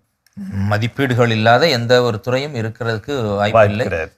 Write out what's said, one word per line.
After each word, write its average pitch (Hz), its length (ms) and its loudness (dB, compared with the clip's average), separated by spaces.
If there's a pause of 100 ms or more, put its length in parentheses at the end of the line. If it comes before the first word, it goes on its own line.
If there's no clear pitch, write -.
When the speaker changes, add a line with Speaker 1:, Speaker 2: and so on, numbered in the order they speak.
(520)
Speaker 1:
மதிப்பீடுகள் 117 760 0
இல்லாத 113 380 4
எந்த 123 340 2
ஒரு 117 180 -2
துறையும் 135 360 -4
இருக்கிறதுக்கு 113 600 -6
வாய்ப்பு 107 200 -2
Speaker 2:
வாய்ப்பு 107 300 4
Speaker 1:
இல்லை. 104 180 -2
Speaker 2:
கிடையாது. 82 340 -6